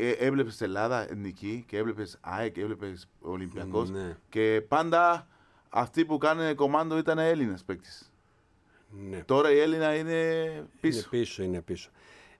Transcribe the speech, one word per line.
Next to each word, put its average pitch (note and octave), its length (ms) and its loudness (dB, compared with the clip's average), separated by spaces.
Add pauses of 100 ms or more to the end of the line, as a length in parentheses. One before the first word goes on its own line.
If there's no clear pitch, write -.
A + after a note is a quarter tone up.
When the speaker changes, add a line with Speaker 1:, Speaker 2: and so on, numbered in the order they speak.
Speaker 1:
ε, B2 40 2 (160)
έβλεπες C3+ 360 0
Ελλάδα, A2 400 0 (100)
εθνική, G#2 560 -8
και - 100 -6
έβλεπες G#2 440 -4
αεκ, F#2+ 360 -6
έβλεπες F#2+ 500 -8 (140)
Ολυμπιακός, F#2 680 -4
Speaker 2:
Ναι. F#2+ 280 -8 (120)
Speaker 1:
και A2 380 2
πάντα E3+ 600 2 (420)
αυτοί B2 360 0
που D#3 120 0
κάνανε D#3 360 2
κομάντο D3 440 2
ήταν D#3+ 200 2
Έλληνες D3+ 460 2
παίκτες. - 480 -12 (960)
Speaker 2:
Ναι. F#2 140 -8
Speaker 1:
Τώρα C#3 280 4
η C#3+ 80 8
Έλληνα D#3 360 2
είναι D#3+ 500 0 (360)
πίσω. D3 180 2
Speaker 2:
Είναι G#2 100 -8
πίσω, A2+ 340 -2
είναι F2+ 180 -2
πίσω. - 280 -10 (500)